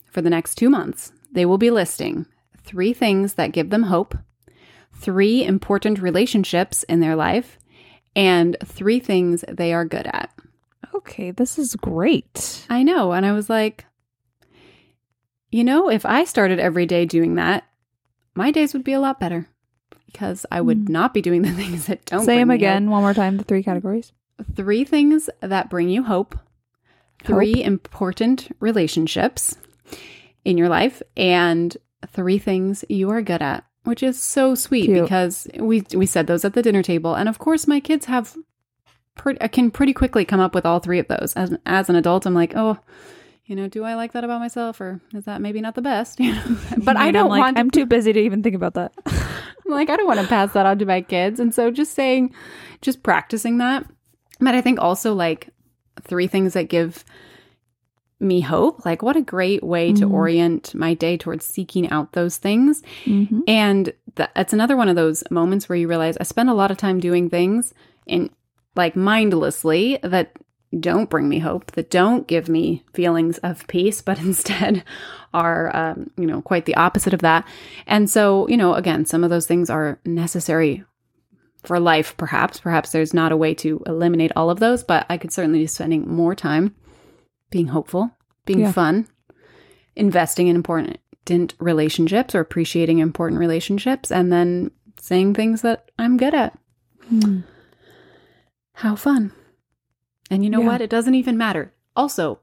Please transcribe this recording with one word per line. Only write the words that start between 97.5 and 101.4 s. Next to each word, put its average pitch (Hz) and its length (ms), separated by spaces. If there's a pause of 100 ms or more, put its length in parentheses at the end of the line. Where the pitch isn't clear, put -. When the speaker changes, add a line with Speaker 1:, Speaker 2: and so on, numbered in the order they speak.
Speaker 1:
How 214 220
fun. 240 360 (960)
And 196 140
you 208 60
know 220 100
Speaker 2:
Yeah. 233 80
Speaker 1:
what? 208 120
It 220 100
doesn't 233 240
even 247 220
matter. 208 360 (240)